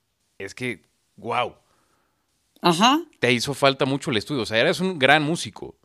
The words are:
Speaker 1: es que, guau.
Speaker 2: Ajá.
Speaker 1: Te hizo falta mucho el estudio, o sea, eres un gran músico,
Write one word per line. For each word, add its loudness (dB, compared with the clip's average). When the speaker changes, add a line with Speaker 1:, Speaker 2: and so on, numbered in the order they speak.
Speaker 1:
es -14
que, -10
guau. -6
Speaker 2:
Ajá. 4
Speaker 1:
Te 4
hizo -2
falta 2
mucho -4
el 0
estudio, -4
o -6
sea, -2
eres 2
un -4
gran 4
músico, -8